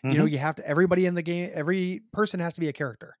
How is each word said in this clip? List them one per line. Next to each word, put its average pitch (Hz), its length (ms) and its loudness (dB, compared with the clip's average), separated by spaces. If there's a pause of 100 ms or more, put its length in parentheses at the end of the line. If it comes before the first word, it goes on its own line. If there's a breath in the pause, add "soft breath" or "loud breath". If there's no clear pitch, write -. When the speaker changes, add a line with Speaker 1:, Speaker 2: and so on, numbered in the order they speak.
Speaker 1:
You 131 100 0
know, 147 80 4
Speaker 2:
Mm-hmm. 156 100 6
Speaker 1:
you 147 80 -2
have 151 180 -2
to, - 100 -14
everybody 180 400 4
in 180 100 0
the 170 60 -2
game, 175 320 -4
every 180 500 -2 (100)
person 208 260 -2
has 170 140 -4
to 170 80 -8
be 156 80 0
a 135 40 -6
character. - 480 -8